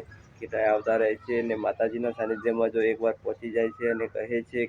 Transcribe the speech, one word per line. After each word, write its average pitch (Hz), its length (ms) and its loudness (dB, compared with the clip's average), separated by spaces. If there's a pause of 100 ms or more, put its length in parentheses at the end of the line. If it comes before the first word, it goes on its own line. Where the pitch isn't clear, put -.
(340)
કેટલાય 110 360 0
આવતા 107 280 4
રહે 110 200 4
છે. 120 180 -4
અને 117 200 0
માતાજીના 113 560 0
સાનિધ્યમાં 113 600 0
જો 113 100 2
એકવાર 110 340 2
પહોંચી 107 360 -6
જાય 113 200 2
છે 120 160 -6
અને 113 200 0
કહે 113 360 -4
છે 123 260 -4